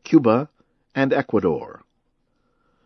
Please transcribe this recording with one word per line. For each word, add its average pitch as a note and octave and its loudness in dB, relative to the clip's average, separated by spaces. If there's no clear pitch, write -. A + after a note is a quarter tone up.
Cuba, C3 2
and C3+ -2
Ecuador. F#2+ -4